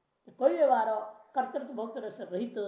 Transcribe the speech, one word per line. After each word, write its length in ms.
तो 60
कोई 260
व्यवहार 320
हो, 340
कर्तृत्व 380
भोक्तृत्व 360
से 140
रहित 300